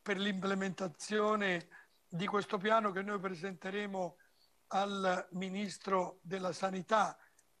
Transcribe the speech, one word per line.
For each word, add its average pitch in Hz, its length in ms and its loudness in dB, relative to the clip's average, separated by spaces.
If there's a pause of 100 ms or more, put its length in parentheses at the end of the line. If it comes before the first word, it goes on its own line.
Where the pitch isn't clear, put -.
per 196 180 -2
l'implementazione 196 1500 0 (400)
di 175 180 -2
questo 202 320 0
piano 214 320 4
che 190 120 -2
noi 208 160 -2
presenteremo 190 960 -4 (520)
al 190 640 0
Ministro 190 880 -2
della 185 300 -2
Sanità, 190 640 2 (440)